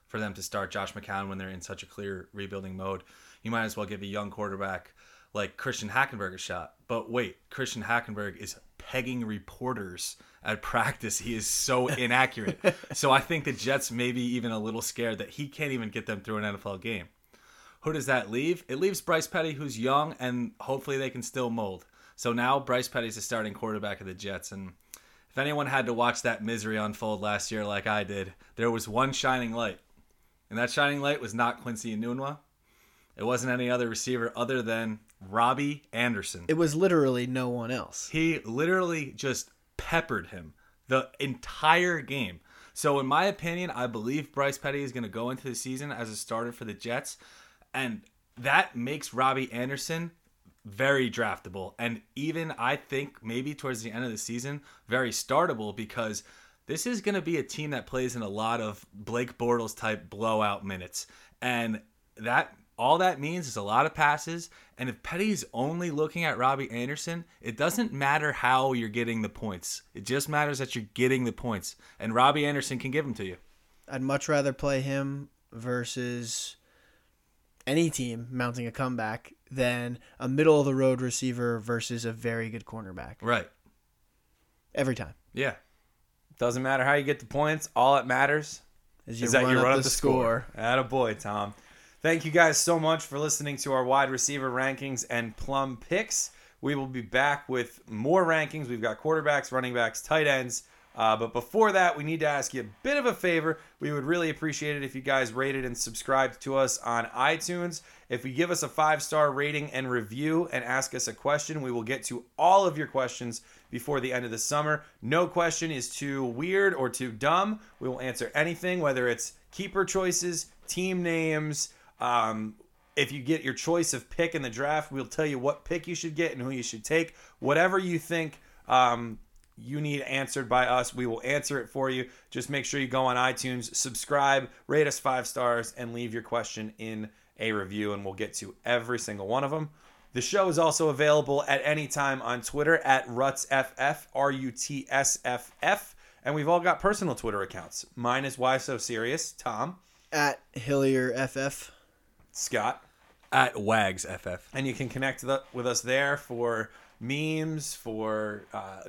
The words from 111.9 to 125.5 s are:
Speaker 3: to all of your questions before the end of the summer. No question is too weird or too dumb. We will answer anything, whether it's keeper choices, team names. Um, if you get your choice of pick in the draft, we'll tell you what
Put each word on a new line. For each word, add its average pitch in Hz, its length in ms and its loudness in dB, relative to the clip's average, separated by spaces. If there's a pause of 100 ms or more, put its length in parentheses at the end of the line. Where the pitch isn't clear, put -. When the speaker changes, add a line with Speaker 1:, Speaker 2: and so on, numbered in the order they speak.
Speaker 3:
to 120 200 -6 (120)
all 185 300 8
of 151 100 2
your 151 120 -4
questions 123 540 -4 (280)
before 131 300 -2
the 123 120 -2
end 123 120 0
of 113 80 -6
the 113 60 -6
summer. 147 440 0 (180)
No 160 280 2
question 165 420 0
is 131 240 -4
too 139 300 -2
weird 175 500 2
or 131 140 0
too 120 240 -4
dumb. 180 480 2 (180)
We 127 100 -4
will 127 120 -4
answer 123 340 -4
anything, 170 460 0
whether 131 280 4
it's - 260 -2 (180)
keeper 190 320 0
choices, 180 600 0 (200)
team 185 380 0
names. 156 640 0 (320)
Um, 110 540 2 (420)
if 135 160 2
you 139 100 -8
get 151 200 0
your 131 120 -2
choice 165 400 0
of - 160 -8
pick 170 240 0
in 147 80 -2
the 123 80 -4
draft, 147 400 -2
we'll 135 160 -6
tell 156 200 -2
you 139 120 -2
what 139 260 -2